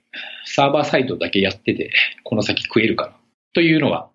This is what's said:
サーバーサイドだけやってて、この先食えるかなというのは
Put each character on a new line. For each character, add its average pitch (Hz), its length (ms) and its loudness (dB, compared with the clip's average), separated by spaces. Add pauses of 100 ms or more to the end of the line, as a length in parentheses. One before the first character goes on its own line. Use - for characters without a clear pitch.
(440)
サ 139 240 2
ー 143 40 2
バ 147 120 2
ー - 20 -2
サ 160 120 2
イ 127 80 0
ド 92 100 -4
だ 85 140 -6
け 101 100 2
や 95 100 2
っ 95 60 -8
て - 180 -2
て、 - 180 -6 (320)
こ - 120 -2
の 107 60 0
先 101 200 -2
食 - 180 0
え 110 60 4
る 101 100 0
か - 100 -4
な - 100 -20 (360)
と - 80 2
い 160 160 4
う 156 40 2
の 131 100 2
は 82 240 -4